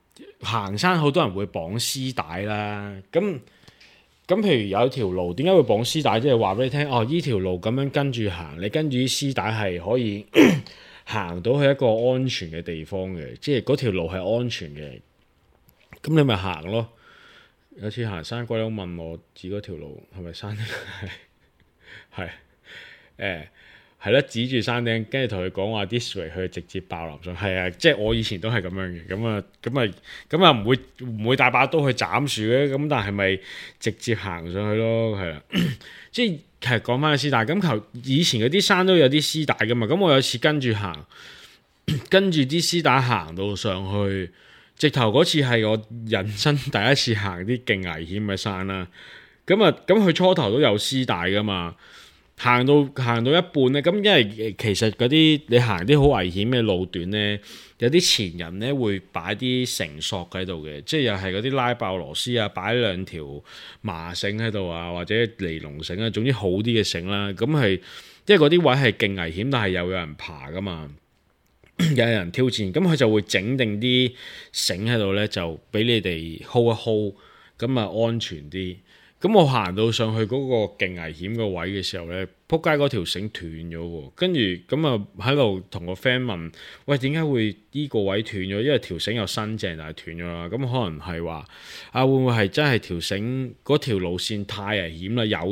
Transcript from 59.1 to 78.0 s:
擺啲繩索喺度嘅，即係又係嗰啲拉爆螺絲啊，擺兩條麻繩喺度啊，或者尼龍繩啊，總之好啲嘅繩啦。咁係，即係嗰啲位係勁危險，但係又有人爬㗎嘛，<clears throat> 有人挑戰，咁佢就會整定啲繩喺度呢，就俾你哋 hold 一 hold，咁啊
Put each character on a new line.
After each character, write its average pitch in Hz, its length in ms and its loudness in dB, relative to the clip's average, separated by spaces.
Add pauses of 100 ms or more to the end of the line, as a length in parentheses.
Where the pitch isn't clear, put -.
擺 87 220 -6
啲 127 340 -2
繩 78 320 -6
索 87 300 -6
喺 92 160 -6
度 85 200 -8
嘅， 73 160 -12
即 - 160 -2
係 - 40 2
又 117 120 2
係 95 220 -4
嗰 104 60 -2
啲 131 120 -2
拉 123 200 0
爆 101 220 -4
螺 78 180 -8
絲 120 260 -2
啊， 104 100 0
擺 104 240 -2
兩 98 300 0
條 73 380 -12 (400)
麻 85 320 -8
繩 101 220 -4
喺 113 160 -2
度 95 180 -4
啊， 85 220 -6
或 87 120 -6
者 104 100 -2 (240)
尼 82 200 -4
龍 76 220 -12
繩 87 220 -6
啊， 113 80 0
總 107 140 -2
之 135 80 2
好 101 160 0
啲 95 140 2
嘅 113 260 2
繩 87 200 -4
啦。 101 240 -2
咁 95 140 -4
係， 127 340 2 (440)
即 208 100 6
係 196 40 8
嗰 151 100 8
啲 170 120 6
位 143 160 6
係 131 160 4
勁 98 300 0
危 82 100 -4
險， 104 180 -2
但 127 140 2
係 98 60 2
又 90 160 0
有 92 40 -2
人 85 240 -4
爬 71 380 -14
㗎 90 80 -6
嘛， 80 340 -8 (840)
<clears throat> 160 180 2
有 117 100 4
人 104 240 0
挑 127 140 0
戰， 107 280 -2
咁 117 80 0
佢 175 160 4
就 127 140 4
會 107 120 4
整 104 340 -2
定 107 240 0
啲 127 320 2 (400)
繩 95 320 -4
喺 120 140 0
度 98 160 0
呢， 104 120 0
就 85 340 -6 (120)
俾 107 120 2
你 120 160 4
哋 82 440 -6
hold 117 320 2
一 - 40 -8
hold， 107 340 0 (440)
咁 127 220 0
啊 107 260 0